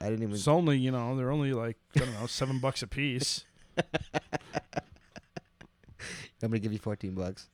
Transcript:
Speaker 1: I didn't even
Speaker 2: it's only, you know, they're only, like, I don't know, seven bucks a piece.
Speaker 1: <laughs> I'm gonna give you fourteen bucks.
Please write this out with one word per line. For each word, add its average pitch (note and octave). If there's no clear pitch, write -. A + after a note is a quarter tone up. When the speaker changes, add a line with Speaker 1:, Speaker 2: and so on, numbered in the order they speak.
Speaker 1:
I -
didn't A2
even G#2
Speaker 2:
it's G2
only, D3+
you C3
know, B2
they're B2+
only, C#3+
like, A#2
I D3
don't B2+
know, A#2+
seven C3
bucks C3+
a A2+
piece. C3+
Speaker 1:
<laughs> E3+
I'm A2+
gonna A2+
give G#2
you G#2+
fourteen G2+
bucks. F#2